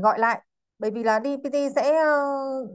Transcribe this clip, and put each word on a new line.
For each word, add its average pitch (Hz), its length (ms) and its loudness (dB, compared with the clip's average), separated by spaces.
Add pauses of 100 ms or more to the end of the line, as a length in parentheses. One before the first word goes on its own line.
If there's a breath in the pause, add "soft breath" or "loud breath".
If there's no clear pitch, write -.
gọi 214 160 2
lại? 226 220 0 (380)
Bởi 220 120 -2
vì 226 140 -6
là 220 160 2
D 233 60 -6 (180)
P 269 80 -4
T 285 40 -2 (200)
sẽ, 285 220 4
ờ, 294 280 2 (480)